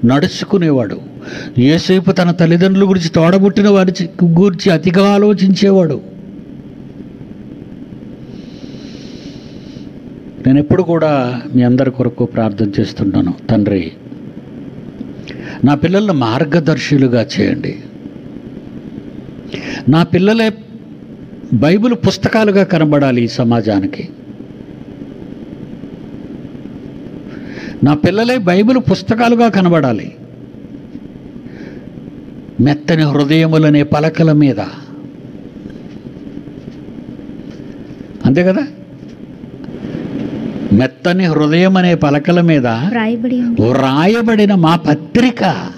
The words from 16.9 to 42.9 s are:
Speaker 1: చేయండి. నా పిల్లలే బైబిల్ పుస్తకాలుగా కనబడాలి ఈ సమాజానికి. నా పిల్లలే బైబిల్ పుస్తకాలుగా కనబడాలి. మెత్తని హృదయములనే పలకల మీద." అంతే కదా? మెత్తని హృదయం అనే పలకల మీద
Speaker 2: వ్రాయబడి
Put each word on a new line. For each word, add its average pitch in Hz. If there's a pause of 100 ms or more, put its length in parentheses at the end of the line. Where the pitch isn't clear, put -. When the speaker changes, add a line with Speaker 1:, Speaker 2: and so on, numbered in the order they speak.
Speaker 1:
చేయండి. - (2250)
నా 160
పిల్లలే 208 (1000)
బైబిల్ 196
పుస్తకాలుగా 202
కనబడాలి 147
ఈ 117
సమాజానికి. 110 (3750)
నా 143
పిల్లలే 202
బైబిల్ 214 (120)
పుస్తకాలుగా 233
కనబడాలి. 165 (2500)
మెత్తని 147
హృదయములనే 151
పలకల 156
మీద." 143 (3750)
అంతే 151
కదా? 185 (2000)
మెత్తని 175
హృదయం 165
అనే 180
పలకల 151
మీద 156
Speaker 2:
వ్రాయబడి 226